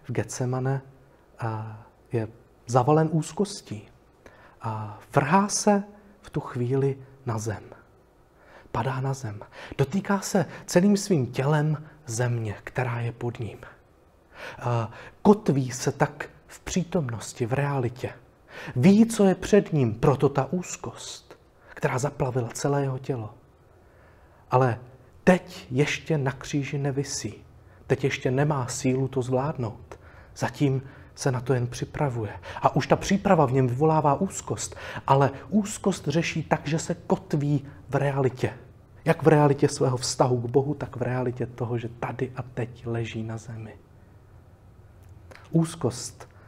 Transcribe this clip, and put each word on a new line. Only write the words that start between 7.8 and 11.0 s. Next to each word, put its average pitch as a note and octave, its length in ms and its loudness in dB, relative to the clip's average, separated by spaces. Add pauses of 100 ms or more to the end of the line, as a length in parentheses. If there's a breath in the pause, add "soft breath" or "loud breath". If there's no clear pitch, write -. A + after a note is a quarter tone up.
Padá C3 280 -2
na C3+ 140 -2
zem. G#2 260 -8 (380 loud breath)
Dotýká F#3+ 420 0
se F#3+ 260 0 (200 loud breath)
celým G3 300 6
svým E3+ 300 2